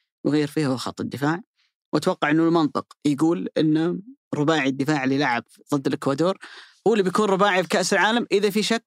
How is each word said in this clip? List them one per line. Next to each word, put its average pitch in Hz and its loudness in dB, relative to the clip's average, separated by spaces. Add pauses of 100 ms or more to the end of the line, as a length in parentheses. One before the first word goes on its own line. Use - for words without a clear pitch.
(240)
ويغير 147 0
فيها 151 -2
هو 127 0
خط - -8
الدفاع. 151 -4 (520)
وأتوقع 151 0
أنه 160 4
المنطق 165 0 (180)
يقول 160 0 (100)
أن 160 0 (340)
رباعي 147 0
الدفاع 135 -2
اللي 135 0
لعب 123 0 (300)
ضد 139 0
الإكوادور 147 -2 (480)
هو 208 4
اللي 208 2
بيكون 190 0
رباعي 190 2
في 165 -6
كأس 185 0
العالم. 214 2
إذا 202 2
في 208 0
شك 226 -2